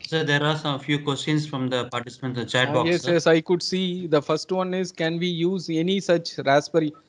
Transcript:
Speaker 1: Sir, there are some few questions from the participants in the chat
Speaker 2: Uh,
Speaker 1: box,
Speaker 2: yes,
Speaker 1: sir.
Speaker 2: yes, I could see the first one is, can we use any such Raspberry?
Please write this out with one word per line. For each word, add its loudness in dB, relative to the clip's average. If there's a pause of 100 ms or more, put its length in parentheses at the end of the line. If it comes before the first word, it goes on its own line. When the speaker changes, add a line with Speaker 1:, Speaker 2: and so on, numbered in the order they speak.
(120)
Speaker 1:
Sir, 0
there 2
are 2
some -4
few -2
questions -2
from -4
the -2
participants -6
in -4
the -14
chat 2
Speaker 2:
Uh, -2
Speaker 1:
box, 2
Speaker 2:
yes, 2
Speaker 1:
sir. 2
Speaker 2:
yes, 4
I 6
could 0
see -2
the 4
first -2
one -2
is, -2
can -2
we 0
use -2
any 0
such 0
Raspberry? 2 (160)